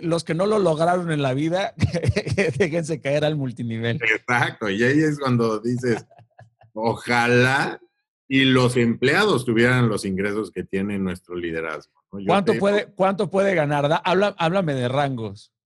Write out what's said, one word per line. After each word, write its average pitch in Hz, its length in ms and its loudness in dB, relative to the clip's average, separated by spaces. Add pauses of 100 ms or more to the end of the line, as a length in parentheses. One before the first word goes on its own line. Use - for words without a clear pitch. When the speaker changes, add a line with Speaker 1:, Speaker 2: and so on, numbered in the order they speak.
Speaker 1:
los 165 180 0
que 170 120 -6
no 180 120 0
lo 214 140 2
lograron 170 500 2
en 147 100 -2
la 135 140 0
vida, 165 420 -2
<laughs> 165 840 0
déjense 160 400 -2
caer 147 240 0
al 151 100 0
multinivel. 117 680 -4
Speaker 2:
Exacto, 113 680 0
y 104 140 0
ahí 143 160 4
es 151 180 0
cuando 117 400 0
dices, 120 480 -2 (680)
"Ojalá 120 1040 0 (480)
y 135 160 4
los 127 320 4
empleados 135 680 2
tuvieran 120 440 4
los 101 160 -4
ingresos 101 460 -4
que 92 140 -8
tiene 98 340 -4
nuestro 90 380 -6
liderazgo", 80 680 -8 (100)
¿no? 98 80 -12
Yo 95 60 -12
Speaker 1:
¿Cuánto 190 260 2
Speaker 2:
te 180 60 -2
Speaker 1:
puede, 202 360 0
cuánto 190 360 0
puede 196 240 2
ganar? 147 340 0
Da-, 165 160 0
habla-, 196 340 2
háblame 170 360 0
de 123 140 -2
rangos. 123 640 -4 (140)